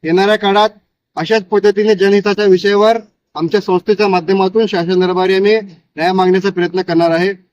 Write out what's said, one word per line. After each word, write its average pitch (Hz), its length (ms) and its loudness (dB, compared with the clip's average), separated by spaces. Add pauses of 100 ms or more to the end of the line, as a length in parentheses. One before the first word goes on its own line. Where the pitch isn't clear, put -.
येणाऱ्या 190 340 2
काळात 202 340 0 (460)
अशाच 190 280 -2
पद्धतीने 208 500 2
जनहिताच्या 202 500 0
विषयावर 202 540 2 (360)
आमच्या 165 260 -2
संस्थेच्या 196 480 0
माध्यमातून 190 580 0
शासन 180 340 -2
दरबारी 185 340 0
आम्ही 208 260 2 (360)
न्याय 170 160 -2
मागण्याचा 185 380 0
प्रयत्न 180 320 -4
करणार 170 280 0
आहे. 180 240 -2 (180)